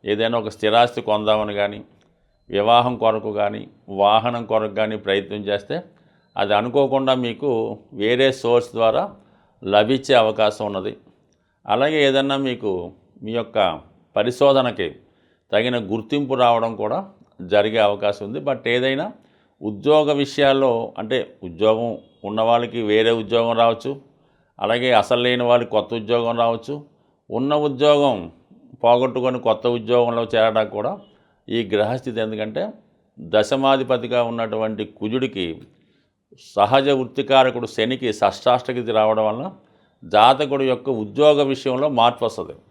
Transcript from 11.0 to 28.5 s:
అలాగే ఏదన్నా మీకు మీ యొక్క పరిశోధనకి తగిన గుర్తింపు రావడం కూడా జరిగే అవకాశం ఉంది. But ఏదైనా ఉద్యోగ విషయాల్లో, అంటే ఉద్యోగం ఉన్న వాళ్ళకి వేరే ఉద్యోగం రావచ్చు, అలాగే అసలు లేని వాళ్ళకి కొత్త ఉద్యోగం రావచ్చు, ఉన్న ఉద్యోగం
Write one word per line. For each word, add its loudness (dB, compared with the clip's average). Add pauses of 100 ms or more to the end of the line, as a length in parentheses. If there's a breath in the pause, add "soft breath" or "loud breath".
అలాగే 0
ఏదన్నా 0 (120)
మీకు -6 (540)
మీ -10
యొక్క -4 (580)
పరిశోధనకి 0 (640)
తగిన 0 (140)
గుర్తింపు -4
రావడం 2
కూడా -4 (540)
జరిగే 2
అవకాశం -2
ఉంది. -8
But -4
ఏదైనా -2 (540 soft breath)
ఉద్యోగ 2 (160)
విషయాల్లో, 2 (280)
అంటే -4 (300)
ఉద్యోగం 2 (400)
ఉన్న -4
వాళ్ళకి 0 (100)
వేరే 4 (100)
ఉద్యోగం 0
రావచ్చు, 0 (680)
అలాగే 0 (120)
అసలు 0
లేని 0
వాళ్ళకి 4
కొత్త 0
ఉద్యోగం -2
రావచ్చు, -2 (560)
ఉన్న -2 (140)
ఉద్యోగం 4 (680)